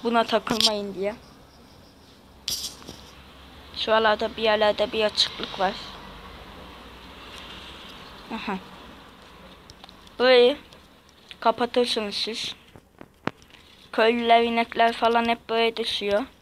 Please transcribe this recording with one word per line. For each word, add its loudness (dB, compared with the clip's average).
buna 2
takılmayın 0
diye. -4
Şuralarda 2
bir -6
yerlerde 2
bir 0
açıklık -2
var. 2
Aha. -6
Burayı 6
kapatırsınız 0
siz. -6
Köylüler, 6
inekler 2
falan 2
hep -2
buraya 0
düşüyor. -2